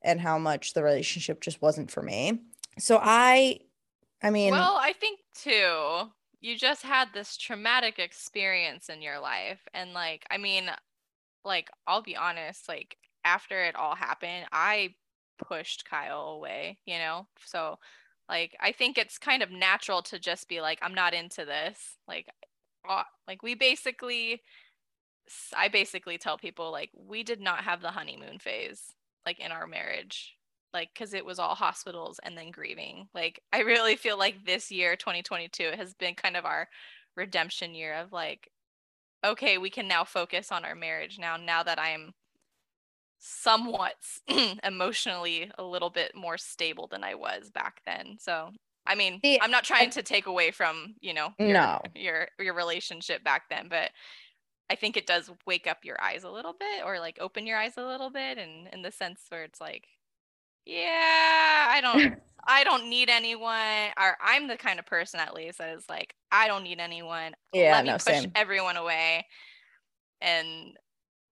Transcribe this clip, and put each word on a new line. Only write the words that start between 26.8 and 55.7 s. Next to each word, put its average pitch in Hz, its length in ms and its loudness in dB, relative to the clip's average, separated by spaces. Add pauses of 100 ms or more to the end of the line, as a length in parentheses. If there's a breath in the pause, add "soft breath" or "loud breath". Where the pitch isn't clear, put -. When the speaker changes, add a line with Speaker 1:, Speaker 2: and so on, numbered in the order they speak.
Speaker 2:
"We 208 280 -12
did 220 180 -8
not 185 240 -2
have 175 160 -4
the 170 100 -8
honeymoon 160 480 -12
phase, - 540 -10 (320)
like, 175 140 -6
in 165 120 -10
our 165 160 -10
marriage." - 720 -10 (360)
like, 170 220 -6
'cause 208 180 -12
it 190 120 -6
was 180 140 -10
all 165 160 0
hospitals 170 640 -4
and 170 180 -14
then 165 140 -16
grieving. - 600 -12
Like, 170 300 -6 (100)
I 220 80 4
really 226 360 4
feel 214 200 -2
like 196 280 0
this 185 260 -2
year, 180 260 2
twenty 180 260 -4
twenty-two, 170 540 -4
has 185 180 -10
been 180 200 -4
kind 180 220 -2
of 170 80 -4
our 156 240 -4 (460 loud breath)
redemption 175 600 -4
year 160 200 -8
of, 170 180 -8
like, 160 380 -8 (760)
"Okay, 214 340 4
we 190 120 -4
can 208 180 -6
now 175 160 4
focus 180 460 -4
on 170 140 -4
our 156 100 -8
marriage 160 440 -8
now, 165 180 -6
now 170 260 0
that 165 160 -2
I'm 160 340 -6 (1080)
somewhat 226 760 0 (320)
<clears throat> 247 360 0
emotionally 185 920 -2
a 196 60 -8
little 180 260 -4
bit 175 260 -2
more 170 220 -6
stable 160 500 -6
than 98 160 -10
I 95 120 -6
was - 360 -6
back - 340 -6
then." - 340 -10
So, 165 320 -8 (340)
I 190 100 2
mean, 196 280 0
Speaker 1:
See, 285 160 6
Speaker 2:
I'm 220 120 4
not 247 120 6
trying 247 260 6
Speaker 1:
I - 20 -10
Speaker 2:
to 226 120 -6
take 202 220 0
away 180 260 2
from, 165 500 -2
you 185 120 -6
know, 156 200 -2 (100)
your, 202 140 6
Speaker 1:
No. 113 240 4 (140)
Speaker 2:
your, 165 320 -2 (120)
your 190 140 -2
relationship 170 720 -4
back 147 260 2
then, 160 200 -6
but - 220 0 (800 loud breath)
I 190 60 0
think 220 220 -2
it 196 100 -4
does 175 240 0 (160)
wake 180 200 -2
up - 180 -4